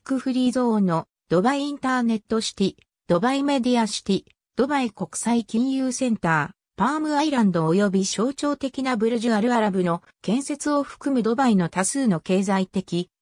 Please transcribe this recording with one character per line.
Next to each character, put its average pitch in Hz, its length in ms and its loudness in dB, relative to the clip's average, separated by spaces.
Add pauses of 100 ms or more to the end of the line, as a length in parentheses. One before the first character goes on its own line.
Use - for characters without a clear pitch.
ク 269 140 -2
フ 262 140 -4
リ 254 180 0
ー - 20 -2
ゾ 247 200 0
ー 214 60 2
ン 196 80 2
の 165 200 0 (220)
ド 170 140 2
バ 262 120 2
イ 285 80 -2
イ 285 100 -6
ン 285 60 -10
タ 254 200 -2
ー 247 40 0
ネ 226 140 2
ッ 208 100 -6
ト 220 140 -2
シ - 140 -6
テ 202 100 0
ィ、 - 100 0 (340)
ド 175 120 2
バ 254 140 2
イ 277 80 -2
メ 277 180 2
デ 247 100 0
ィ 240 100 2
ア 220 60 2
シ - 180 -6
テ 196 80 0
ィ、 - 120 -2 (300)
ド 254 120 0
バ 277 160 0
イ 240 80 -2
国 - 240 -8
際 233 300 0
金 254 280 -2
融 262 180 -2
セ 247 180 -2
ン 220 80 0
タ 160 360 -2
ー、 - 20 -20 (220)
パ 262 200 0
ー 311 40 -2
ム 302 160 -2
ア 285 60 2
イ 311 80 0
ラ 247 120 2
ン 196 100 4
ド 160 160 2
及 196 220 2
び 190 140 2
象 - 280 -2
徴 285 240 -4
的 269 260 -6
な 254 140 0
ブ 226 140 2
ル 247 80 0
ジ 233 120 0
ュ 220 60 2
ア 202 40 0
ル 247 120 2
ア 233 80 2
ラ 214 100 2
ブ 185 120 0
の 170 200 -2 (200)
建 240 200 0
設 294 280 -4
を 285 120 2
含 - 320 -6
む 240 80 2
ド 226 120 0
バ 254 140 2
イ 208 80 4
の 170 120 2
多 185 160 -2
数 269 220 -2
の 170 140 2
経 190 220 0
済 190 240 0
的 180 440 -6 (120)